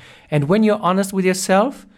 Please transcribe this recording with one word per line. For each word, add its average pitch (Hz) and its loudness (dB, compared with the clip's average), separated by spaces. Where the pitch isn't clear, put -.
And 143 0
when 202 2
you're 208 0
honest 190 -2
with 190 -2
yourself, 190 0